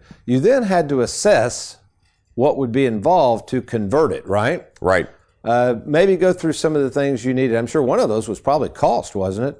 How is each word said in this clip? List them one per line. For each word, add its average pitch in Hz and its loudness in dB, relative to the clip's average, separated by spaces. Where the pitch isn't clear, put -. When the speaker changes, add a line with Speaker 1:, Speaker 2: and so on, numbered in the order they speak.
Speaker 1:
you 123 2
then 240 2
had 180 0
to 135 0
assess 120 0
what 135 2
would 131 -4
be 135 2
involved 120 2
to 127 -2
convert 117 0
it, 69 -8
right? 139 -2
Speaker 2:
Right. 92 2
Speaker 1:
Uh, 123 0
maybe 180 2
go 185 2
through 165 -2
some 156 -2
of 143 2
the 131 0
things 139 -2
you 131 0
needed. 127 0
I'm 117 -2
sure 151 0
one 143 2
of 196 0
those 110 -2
was 101 -6
probably 139 0
cost, - -2
wasn't 98 -4
it? 151 -10